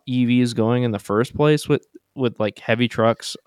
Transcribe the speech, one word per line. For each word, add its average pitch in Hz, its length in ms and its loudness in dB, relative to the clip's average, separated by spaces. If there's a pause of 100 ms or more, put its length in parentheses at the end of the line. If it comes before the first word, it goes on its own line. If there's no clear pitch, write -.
E 127 180 0
Vs 123 300 2
going 120 280 0
in 117 80 -2
the 98 80 -4
first - 360 -2
place 147 340 0
with 147 160 0 (340)
with, 120 200 -2
like, 107 200 -4
heavy 120 280 0
trucks. - 480 -2 (120)